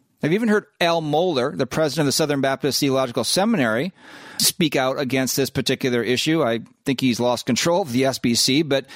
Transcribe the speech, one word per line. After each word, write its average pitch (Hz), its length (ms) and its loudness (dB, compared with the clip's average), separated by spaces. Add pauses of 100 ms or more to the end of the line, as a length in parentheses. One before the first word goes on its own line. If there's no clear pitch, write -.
(240)
Have 147 80 0
you 175 40 4
even 226 140 0
heard 208 160 2 (160)
Al 170 220 2
Mohler, 151 520 0
the 139 120 -2
president 156 340 0
of 147 60 2
the 127 40 2
Southern 143 300 0
Baptist 135 380 -2
Theological 131 440 0
Seminary, 165 720 0 (460)
speak - 360 0
out 131 240 0
against 131 360 -2
this 135 160 0
particular 123 500 0
issue? 151 400 0
I 117 200 0 (240)
think 131 160 -2
he's 120 180 2
lost 120 260 0
control 170 380 0
of 139 80 -6
the 127 140 2
S 131 120 0
B 120 160 0
C, 135 300 2
but 135 320 -2